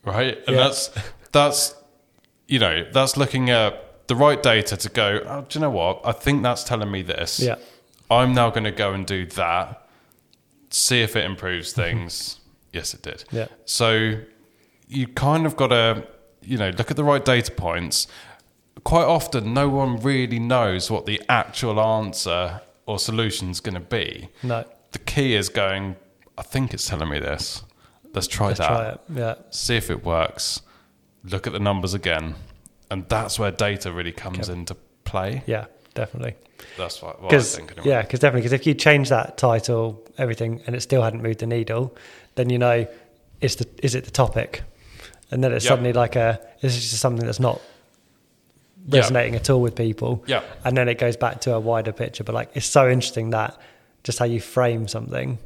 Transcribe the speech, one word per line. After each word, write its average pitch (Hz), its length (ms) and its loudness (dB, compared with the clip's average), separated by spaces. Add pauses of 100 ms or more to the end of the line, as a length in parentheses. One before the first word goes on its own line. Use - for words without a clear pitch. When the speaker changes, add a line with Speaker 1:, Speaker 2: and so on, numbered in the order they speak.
Speaker 1:
Right? 110 340 -2 (100)
And 131 80 2
Speaker 2:
Yeah. 127 80 6
Speaker 1:
that's, - 260 0 (420)
that's, 143 440 2 (720)
you 135 100 2
know, 87 340 2
that's 135 260 2
looking 127 340 2
at - 560 0
the 123 80 2
right 139 260 6
data 110 340 4
to 107 140 -6
go, 104 380 0
"Oh, 143 200 -8
do 151 120 -8
you - 20 0
know 151 80 2
what? 92 340 0
I 117 80 0
think 139 320 2
that's 123 200 0
telling 107 280 -2
me 95 120 -4
this. - 360 -4
Speaker 2:
Yeah. 120 160 0 (560)
Speaker 1:
I'm 127 220 6
now 120 160 4
gonna 107 220 -2
go 98 220 -2
and 95 140 -4
do 92 200 -2
that, 87 600 -4 (840)
see - 320 2
if 107 140 0
it 110 80 0
improves 90 480 -6
Speaker 2:
Mm-hmm. - 100 -2
Speaker 1:
things." 85 580 -6 (340)
Yes, 82 200 -8
it - 80 -16
did. - 300 -14
Speaker 2:
Yeah. 117 160 -4 (180)
Speaker 1:
So 110 540 2 (720)
you 127 180 -4
kind 151 380 2
of 151 100 -2
gotta, 117 500 4 (360)
you 127 160 -4
know, 101 140 0
look 90 200 -2
at 139 60 -2
the 147 80 0
right 143 180 4
data 123 280 2
points. 87 560 -2 (760)
Quite 165 220 4
often, 123 480 0
no 143 160 4
one 131 320 0
really 123 380 0
knows 117 520 0
what 110 140 -2
the 107 240 -4
actual 113 500 0
answer 95 800 -2 (260)
or 104 140 -4
solution's 107 640 -2
gonna 92 180 -6
be. - 480 -6 (160)
Speaker 2:
No. 117 220 -2 (260)
Speaker 1:
The - 80 -12
key 135 340 0
is 98 160 2
going, 98 460 -2 (420)
"I - 60 -12
think 131 300 -2
it's - 140 -6
telling 80 220 -4
me 73 100 -2
this. - 440 -6 (500)
Let's 92 140 -4
try - 220 -2
Speaker 2:
Let's 92 100 -2
Speaker 1:
that. 80 80 2
Speaker 2:
try 110 220 0
it. - 100 -12 (160)
Yeah. 117 200 -4 (140)
Speaker 1:
See - 260 -2
if 110 140 -2
it - 140 -4
works. - 580 -2 (640)
Look 95 240 -6
at - 60 -6
the 95 60 -4
numbers 98 360 0
again." 80 400 -2 (560)
And 95 180 -8
that's 110 300 -2
where 104 100 0
data 101 420 -2
really 85 200 -6
comes 92 380 -8
Speaker 2:
Okay. 87 100 -8
Speaker 1:
into 87 160 -10 (280)
play. 101 440 -4
Speaker 2:
Yeah, 110 180 -4 (300)
definitely. 120 400 -8 (420)
Speaker 1:
That's 90 240 -8
what, - 220 -12
what 95 100 4
I 147 40 8
Speaker 2:
'Cause, - 180 2
Speaker 1:
think 78 160 -14
anyway. - 180 -4
Speaker 2:
yeah, 120 140 2
'cause 120 160 -4
definitely, 127 240 2
'cause 120 100 0
if 135 140 0
you 147 80 4
change 143 340 4
that 123 260 2
title, 113 640 0 (200)
everything, 117 480 -2
and 120 80 -4
it 123 60 -6
still 131 200 2
hadn't 113 220 0
moved 110 160 -2
the 113 80 -4
needle, 117 500 -2 (380)
then 123 160 2
you 123 80 2
know, 120 260 4 (560)
is 131 140 0
the, - 120 -4 (140)
is 123 140 0
it 127 100 -4
the - 60 -16
topic? - 500 0 (720)
And 127 120 0
then 127 100 2
it's 120 120 0
Speaker 1:
Yep. 123 60 4
Speaker 2:
suddenly 123 220 2
like 120 220 2
a, 113 240 2 (220)
this 127 160 0
is 117 140 -4
just 113 100 -2
something 117 240 0
that's 117 140 -4
not 123 200 2 (1300)
Speaker 1:
Yeah. 139 120 6
Speaker 2:
resonating 120 360 4
at - 140 -2
all 127 120 6
with 120 140 0
people. 117 520 -2
Speaker 1:
Yeah. 127 140 2 (220)
Speaker 2:
And 127 140 2
then 123 100 4
it 120 120 0
goes 120 180 2
back 117 240 -2
to 127 140 0
a 113 40 2
wider 113 340 0
picture. 117 300 -6
But, 110 120 -6
like, 117 180 -6
it's - 140 -4
so 135 200 6
interesting 120 440 0
that 110 260 -2 (460)
just - 160 -4
how 123 60 4
you 117 160 0
frame 117 460 0
something 127 580 -6